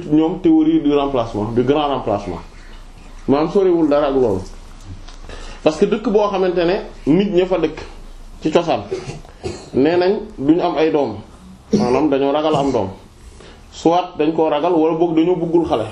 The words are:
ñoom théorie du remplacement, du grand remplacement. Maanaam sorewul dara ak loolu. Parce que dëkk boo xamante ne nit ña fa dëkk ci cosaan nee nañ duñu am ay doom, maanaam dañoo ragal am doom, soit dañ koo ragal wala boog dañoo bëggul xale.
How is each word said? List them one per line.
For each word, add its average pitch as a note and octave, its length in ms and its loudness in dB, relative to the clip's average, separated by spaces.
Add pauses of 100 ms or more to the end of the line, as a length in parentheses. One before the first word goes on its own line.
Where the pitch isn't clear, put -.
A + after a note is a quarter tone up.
(120)
ñoom D#3+ 300 2
théorie D#3+ 400 4
du C#3+ 120 2
remplacement, C3+ 580 0
du A#2+ 120 2
grand C#3+ 240 2
remplacement. G#2+ 520 -4 (880)
Maanaam D3 240 2
sorewul F3 360 4
dara C#3+ 200 2
ak C#3 80 0
loolu. A2 260 2 (1200)
Parce D3+ 140 2
que G3+ 80 4
dëkk A3 240 -2
boo G#3 200 4
xamante F#3 360 0
ne F3 80 2 (340)
nit F3+ 240 4
ña F3 140 2
fa F3+ 140 0
dëkk D#3+ 200 -2 (640)
ci - 100 -2
cosaan D#3+ 300 2 (920)
nee D3 240 2
nañ F#3 220 2 (180)
duñu D3+ 240 2
am E3+ 160 0
ay D#3 140 2
doom, C3+ 240 -2 (600)
maanaam B2+ 320 2
dañoo C#3 220 2
ragal D#3 240 0
am C#3 160 0
doom, G#2+ 180 -2 (800)
soit - 460 0
dañ D3+ 160 0
koo D#3+ 160 0
ragal D3 240 0
wala D#3+ 240 2
boog E3+ 180 0
dañoo E3+ 200 2
bëggul E3 300 0
xale. A#2+ 260 -2